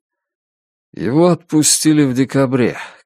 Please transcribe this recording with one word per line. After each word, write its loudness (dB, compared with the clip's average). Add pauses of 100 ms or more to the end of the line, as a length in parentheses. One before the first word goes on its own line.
(920)
«Его 0
отпустили 0
в 0
декабре, 0 (300)